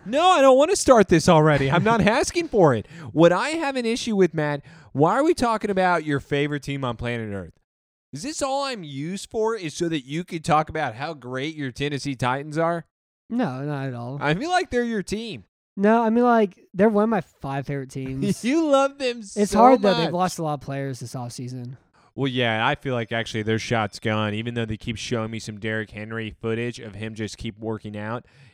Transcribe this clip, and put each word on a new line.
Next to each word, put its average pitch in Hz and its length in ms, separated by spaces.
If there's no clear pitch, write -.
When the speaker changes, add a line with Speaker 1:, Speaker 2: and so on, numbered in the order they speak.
Speaker 1:
No, 302 260
I 330 100
don't 262 160
wanna 330 180
start 233 320
this 170 220
already. 151 420
I'm 175 140
not 220 160
<laughs> 202 60
asking 320 420
for 165 260
it. 104 100
What 170 180
I 214 200
have 285 260
an 240 80
issue 226 320
with, 180 160
Matt, 147 300
why 156 220
are 269 100
we 330 100
talking 220 360
about 180 340
your 143 160
favorite 147 440
team 139 200
on 120 140
planet 117 360
Earth? 90 200
Is 143 100
this 294 200
all 277 240
I'm 240 180
used 151 480
for, 226 240
is 170 180
so 170 140
that 160 140
you 151 240
could 165 180
talk 156 260
about 151 260
how 147 180
great 131 420
your 139 160
Tennessee 139 440
Titans 139 420
are? 165 280
Speaker 2:
No, 156 340
not 139 240
at 127 60
all. 120 280
Speaker 1:
I 143 140
feel 294 160
like 359 200
they're 240 120
your 226 200
team. 202 420
Speaker 2:
No, 220 260
I 220 80
mean, 240 140
like, 226 340
they're 196 160
one 208 160
of 226 40
my 202 120
five 139 440
favorite 139 240
Speaker 1:
<laughs> - 20
Speaker 2:
teams. 135 520
Speaker 1:
You 311 240
love 277 300
them 240 240
Speaker 2:
It's 202 300
Speaker 1:
so 202 60
Speaker 2:
hard, 247 240
though. 196 140
They've 233 120
Speaker 1:
much. 156 60
Speaker 2:
lost 180 260
a 165 40
lot 147 120
of 131 60
players 139 380
this 123 160
offseason. 123 600
Speaker 1:
Well, 139 120
yeah, 120 400
I 147 80
feel 135 180
like 117 180
actually 113 300
their 110 160
shot's 107 400
gone, 107 380
even 117 180
though 117 120
they 110 120
keep 117 200
showing 113 340
me 113 80
some 107 200
Derrick 110 300
Henry 110 500
footage 117 400
of 113 140
him 107 220
just 107 240
keep 107 180
working 110 400
out. 110 300